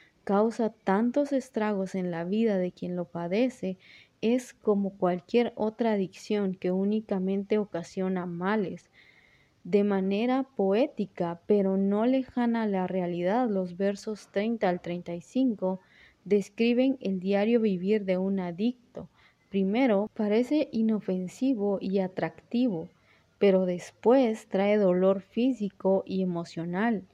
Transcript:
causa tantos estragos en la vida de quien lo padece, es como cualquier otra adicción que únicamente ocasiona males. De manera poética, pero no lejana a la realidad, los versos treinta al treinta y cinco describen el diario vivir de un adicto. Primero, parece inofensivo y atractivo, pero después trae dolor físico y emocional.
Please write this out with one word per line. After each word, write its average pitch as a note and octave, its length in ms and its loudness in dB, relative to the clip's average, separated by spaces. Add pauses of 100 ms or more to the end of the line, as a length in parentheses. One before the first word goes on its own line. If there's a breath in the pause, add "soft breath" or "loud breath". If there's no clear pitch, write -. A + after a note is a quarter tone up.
(240 soft breath)
causa G#3+ 460 2
tantos A#3+ 600 0
estragos G#3+ 600 -2
en F#3 160 -2
la E3+ 140 -4
vida G#3 340 0
de F3+ 140 -2
quien F3 240 -8
lo F3 100 -4
padece, F#3+ 720 -4 (420 loud breath)
es B3 340 -2
como G3+ 420 0
cualquier F#3 600 0
otra A3 360 -2
adicción G3 600 -2
que F#3 160 -4
únicamente G3 880 -2
ocasiona F#3 680 -4
males. F3+ 640 -4 (760 soft breath)
De G3+ 200 2
manera G#3 600 0 (120)
poética, F#3+ 880 -2
pero F#3+ 300 2
no G3+ 300 2
lejana A#3+ 560 0
a A3 40 0
la F#3+ 200 0
realidad, F#3 640 0
los F3+ 260 -2
versos G3+ 540 -4
treinta G#3+ 380 0
al F3+ 120 0
treinta F3 340 -8
y F3 60 -8
cinco G#3+ 600 -2 (440 soft breath)
describen A#3 760 2
el F#3+ 180 -4
diario G3+ 420 2
vivir G3+ 440 0
de F#3 120 0
un G3 220 0
adicto. F3+ 680 -6 (420 soft breath)
Primero, G3+ 640 2
parece B3 560 0
inofensivo G3+ 1080 -2
y G3 180 -2
atractivo, F#3 880 -2 (520 soft breath)
pero F#3 260 4
después A3 800 0
trae G3+ 320 2
dolor F#3+ 420 4
físico G#3 840 0
y F#3+ 160 -2
emocional. F3+ 800 -2 (120)